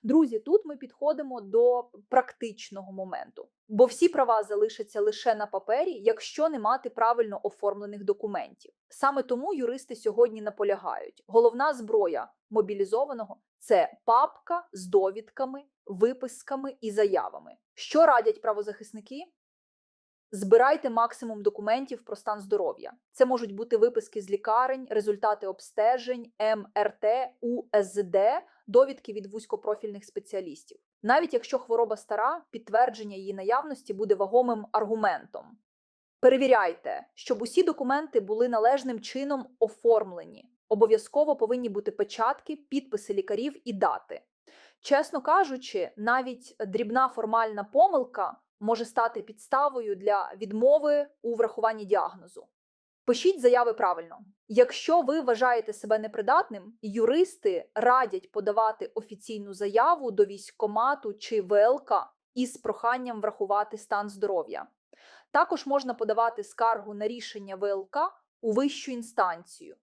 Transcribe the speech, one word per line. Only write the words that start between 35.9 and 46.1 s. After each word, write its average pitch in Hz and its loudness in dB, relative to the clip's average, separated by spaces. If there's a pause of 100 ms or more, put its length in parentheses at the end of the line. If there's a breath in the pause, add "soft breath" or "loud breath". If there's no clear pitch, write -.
Перевіряйте, 226 2
щоб 220 -6
усі 349 0
документи 294 -2
були 214 0
належним 240 2
чином 269 -8 (120)
оформлені. 208 0 (200)
Обов'язково 214 2
повинні 240 -2
бути 202 -6
печатки, 233 -4
підписи 269 -8
лікарів 220 -6
і 220 -6
дати. 160 -4 (600 soft breath)
Чесно 285 0
кажучи, 269 0
навіть 247 -2